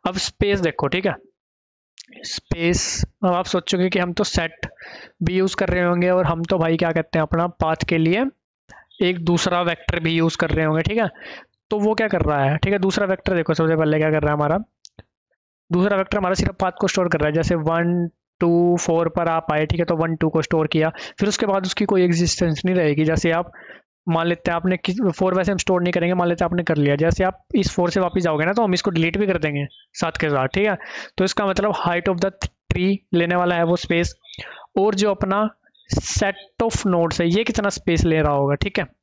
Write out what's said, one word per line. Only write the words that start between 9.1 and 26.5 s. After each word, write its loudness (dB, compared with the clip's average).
दूसरा 2
vector -2
भी -2
यूज़ 2
कर 0
रहे 0
होंगे, 0
ठीक 0
है। 2
तो -2
वो 2
क्या 0
कर 0
रहा 2
है, 2
ठीक 0
है, 2
दूसरा 0
vector -2
देखो 0
सबसे 2
पहले 2
क्या 2
कर 2
रहा 0
है 0
हमारा, 0
दूसरा 2
vector -2
हमारा 0
सिर्फ -2
path 0
को 2
store 0
कर 0
रहा 2
है, 0
जैसे 0
वन, 0
टू, 4
फ़ोर 0
पर -2
आप -2
आए, 2
ठीक -2
है, 0
तो 0
वन, 0
टू 0
को 0
store 0
किया, 2
फिर 0
उसके -2
बाद 0
उसकी -2
कोई 4
existence 0
नहीं 2
रहेगी। 2
जैसे 2
आप -2
मान 0
लेते -2
हैं 0
आपने 0
किस, -4
फ़ोर 0
वैसे 0
हम -2
store 0
नहीं 0
करेंगे, 0
मान 2
लेते 0
हैं 0